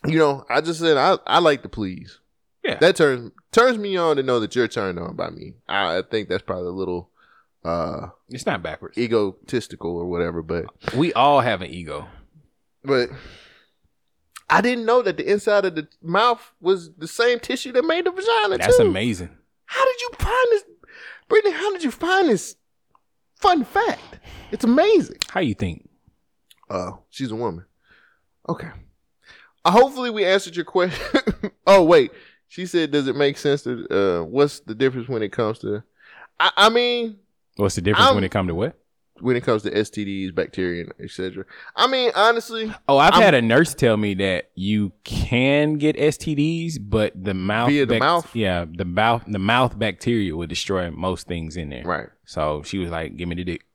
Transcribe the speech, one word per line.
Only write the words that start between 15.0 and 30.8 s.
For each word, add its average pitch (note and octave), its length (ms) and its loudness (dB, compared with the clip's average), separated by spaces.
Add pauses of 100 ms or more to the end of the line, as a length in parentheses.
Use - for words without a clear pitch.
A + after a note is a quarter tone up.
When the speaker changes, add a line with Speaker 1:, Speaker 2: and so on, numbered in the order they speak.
Speaker 1:
that F#3+ 160 -2
the D3+ 120 -4
inside G3+ 360 2
of F3 100 -2
the D#3 120 -8 (140)
mouth G#3+ 400 0 (200)
was F3+ 360 0
the D#3+ 100 -12
same A#3+ 320 0
tissue B3+ 340 -8
that B3+ 120 2
made E4 200 -2
the F4+ 60 -2
vagina, G#4 460 0
Speaker 2:
That's B4 200 4
Speaker 1:
too. A#4+ 60 6
Speaker 2:
amazing. G#2+ 460 -2 (360)
Speaker 1:
How C5+ 200 -2
did B4+ 160 -2
you B4 160 -8
find B4 340 0
this? G#4 120 2 (640)
Brittany, G#4 260 4
how F4+ 200 -2
did F4 100 -8
you C4+ 80 -2
find F4+ 380 2
this - 260 -2 (800)
fun E4+ 300 2
fact? - 540 -4 (320)
It's G#3 120 -6
amazing. D#4 540 4 (120)
Speaker 2:
How F#3 120 -4
you B2+ 120 0
think? - 360 -6 (800)
Speaker 1:
Uh, G#2 220 -6 (180)
she's B2+ 220 -8
a A2 40 -8
woman. G2 300 -6 (840)
Okay. E3 220 -6 (960)
Uh, E3+ 60 4
hopefully B3+ 380 4
we G#3+ 160 -2
answered F#3 320 0
your E3+ 80 -4
question. F3+ 600 0